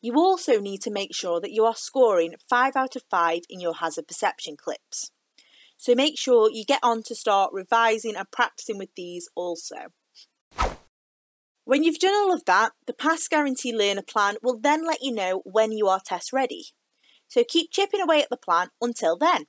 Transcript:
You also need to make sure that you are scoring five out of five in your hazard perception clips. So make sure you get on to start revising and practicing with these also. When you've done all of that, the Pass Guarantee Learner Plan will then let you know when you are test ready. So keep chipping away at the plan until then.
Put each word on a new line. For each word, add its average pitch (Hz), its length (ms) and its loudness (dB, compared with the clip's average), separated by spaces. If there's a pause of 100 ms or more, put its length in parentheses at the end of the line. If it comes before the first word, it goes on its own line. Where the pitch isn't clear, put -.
You 233 120 0
also 339 440 4
need 196 220 -8
to 240 80 -4
make 202 240 -6
sure 170 260 -2
that 180 120 -10
you 220 120 2
are 196 120 2
scoring 190 580 2 (160)
five 254 240 2
out 262 220 -2
of 240 120 -10
five 170 400 0
in 185 120 -14
your 170 140 -2
hazard 165 340 -6
perception 170 480 -4
clips. - 560 -10 (640)
So - 180 2
make 285 240 2
sure 226 320 4
you 220 140 -10
get 269 180 0
on 226 220 0
to 233 100 -10
start 196 380 2
revising 220 640 0
and 190 140 -8
practicing - 480 -4
with 190 180 -12
these 175 400 -10
also. 170 400 -8 (1900)
When 285 200 2
you've 320 160 0
done 381 140 4
all 403 180 4
of - 140 -2
that, 196 260 2 (140)
the - 60 -8
Pass 320 360 0
Guarantee 277 440 0
Learner 202 300 0
Plan 202 400 0
will 240 160 -2
then 302 260 0
let 320 180 -4
you 269 100 -4
know 190 320 -2
when 220 260 2
you 214 160 0
are 190 180 2
test - 280 -6
ready. 262 340 -4 (640)
So 240 200 2
keep 339 220 -2
chipping 403 300 0
away 320 220 4
at - 60 -2
the 254 80 -6
plan 180 320 0 (120)
until 226 360 0
then. 214 320 2